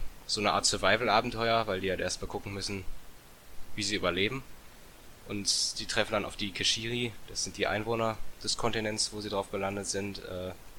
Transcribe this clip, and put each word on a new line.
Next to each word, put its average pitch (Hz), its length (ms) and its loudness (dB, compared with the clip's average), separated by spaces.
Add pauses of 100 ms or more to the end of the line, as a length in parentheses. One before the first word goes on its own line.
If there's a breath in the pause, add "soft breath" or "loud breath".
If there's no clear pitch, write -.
(260)
so - 140 0
eine 101 120 6
Art 101 140 4
Survival-Abenteuer, 110 1000 4
weil 95 140 0
die 95 100 0
halt 87 100 0
erst 90 200 -2
mal - 80 -6
gucken 101 260 -6
müssen, 98 300 -4 (920)
wie 110 60 0
sie 101 140 0
überleben. 95 480 2 (840)
Und - 520 0
die 110 60 -6
treffen 107 260 2
dann 101 140 2
auf - 100 -8
die 101 160 -2
Keshiri, 117 600 0 (160)
das - 160 -4
sind - 140 -6
die 101 100 2
Einwohner 110 500 2 (260)
des - 140 0
Kontinents, 110 540 0
wo 107 80 -6
sie 104 100 -4
drauf 98 200 0
gelandet 98 380 -2
sind. 98 320 -4
Äh, 92 320 -6 (260)